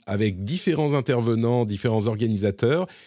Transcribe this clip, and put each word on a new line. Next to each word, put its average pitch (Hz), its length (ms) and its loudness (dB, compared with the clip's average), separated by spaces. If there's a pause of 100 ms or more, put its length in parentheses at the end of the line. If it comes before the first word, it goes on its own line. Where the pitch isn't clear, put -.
avec 101 380 -2
différents 151 520 0
intervenants, 120 680 2
différents 110 440 0
organisateurs 113 800 0 (200)